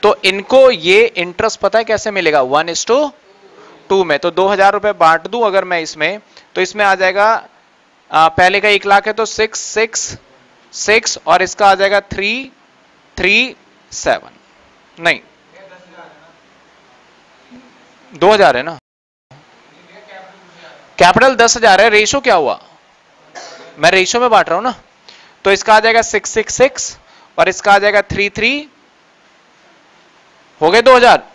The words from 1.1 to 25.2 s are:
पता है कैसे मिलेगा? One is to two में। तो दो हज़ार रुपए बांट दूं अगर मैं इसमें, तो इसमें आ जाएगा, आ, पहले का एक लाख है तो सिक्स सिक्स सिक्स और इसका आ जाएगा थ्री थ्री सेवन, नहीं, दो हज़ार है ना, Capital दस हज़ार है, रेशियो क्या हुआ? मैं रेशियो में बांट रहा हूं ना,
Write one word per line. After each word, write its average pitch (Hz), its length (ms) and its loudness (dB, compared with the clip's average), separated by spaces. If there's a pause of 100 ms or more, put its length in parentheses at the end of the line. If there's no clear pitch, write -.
पता 214 200 -2
है 226 60 -6
कैसे 220 260 -4
मिलेगा? 165 300 0
One 143 260 -2
is 170 180 -8
to 277 260 -2 (760)
two 196 140 0
में। 151 160 -2
तो 175 120 -4
दो 185 160 0
हज़ार 196 260 2
रुपए 208 180 -4
बांट 165 360 0
दूं 240 140 -6
अगर 196 240 0
मैं 175 160 -4
इसमें, 160 380 -6 (360)
तो 180 60 -2
इसमें 202 240 -2
आ 190 100 2
जाएगा, 190 520 -2 (640)
आ, 156 160 4
पहले 185 340 0
का 214 80 0
एक 202 160 0
लाख 202 220 2
है 214 60 -4
तो 220 120 -4
सिक्स 220 340 -6
सिक्स - 580 -6 (560)
सिक्स - 540 -2
और 175 140 2
इसका 185 260 -2
आ 196 80 4
जाएगा 196 240 0
थ्री 220 520 -8 (680)
थ्री 220 380 -2 (360)
सेवन, - 380 -6 (720)
नहीं, 160 160 -2 (3000)
दो 175 180 0
हज़ार 180 260 2
है 127 60 -6
ना, 160 160 -12 (2250)
Capital 220 380 4
दस 226 220 2
हज़ार 208 240 4
है, 226 80 4
रेशियो 214 320 0
क्या 240 140 2
हुआ? 139 260 -2 (1160)
मैं 160 120 2
रेशियो 190 300 0
में 247 80 0
बांट 196 180 2
रहा 160 80 -2
हूं 196 80 -4
ना, 247 120 -6 (680)